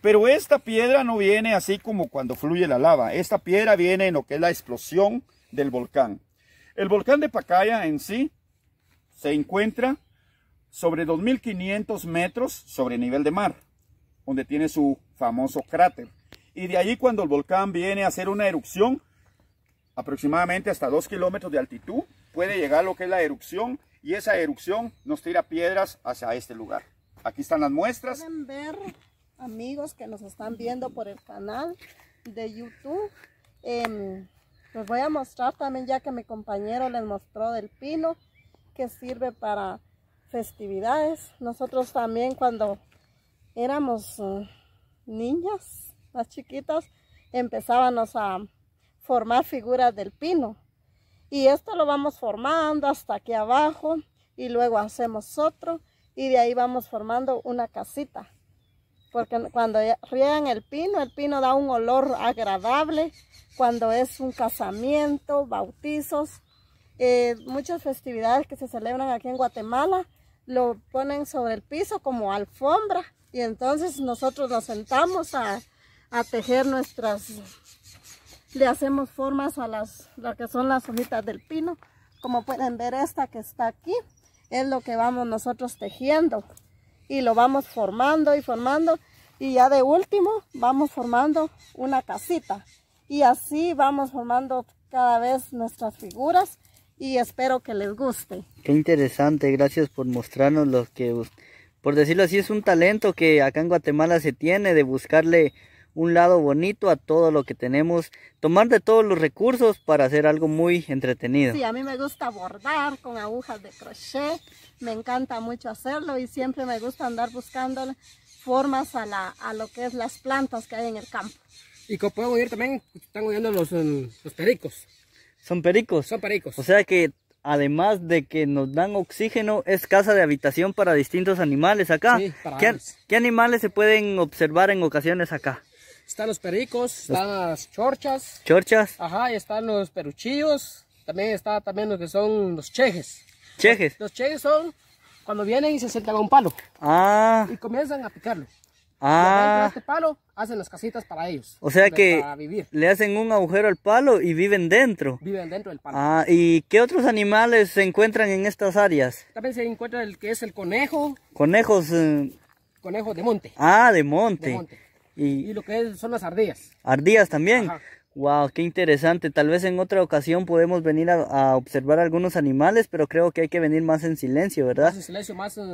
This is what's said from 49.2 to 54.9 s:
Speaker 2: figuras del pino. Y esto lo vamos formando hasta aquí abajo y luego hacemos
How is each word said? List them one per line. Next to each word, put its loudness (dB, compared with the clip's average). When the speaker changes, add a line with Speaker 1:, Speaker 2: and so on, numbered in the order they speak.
Speaker 2:
figuras -2
del -10
pino. -2
Y 2
esto 2
lo 2
vamos -2
formando -2
hasta -4
aquí -10
abajo 0
y -10
luego 0
hacemos -6